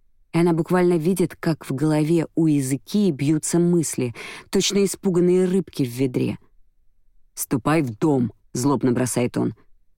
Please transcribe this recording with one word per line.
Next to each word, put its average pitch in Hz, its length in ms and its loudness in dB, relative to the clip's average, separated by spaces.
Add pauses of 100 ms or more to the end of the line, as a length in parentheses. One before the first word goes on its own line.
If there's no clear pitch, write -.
(340)
И 165 60 2
она 175 140 4
буквально 175 440 2
видит, 170 420 0
как - 300 -4
в 139 40 -4
голове 151 600 2
у 165 120 2
Иезекии 147 640 0
бьются 151 480 0
мысли, 170 560 0 (340)
точно 196 340 0
испуганные 180 600 2
рыбки 180 380 -2
в 123 60 -2
ведре. 127 500 -2 (960)
"Ступай 147 480 -2
в 117 140 -6
дом", 139 360 0 (200)
злобно 127 380 0
бросает 123 460 -2
он. - 160 -2 (440)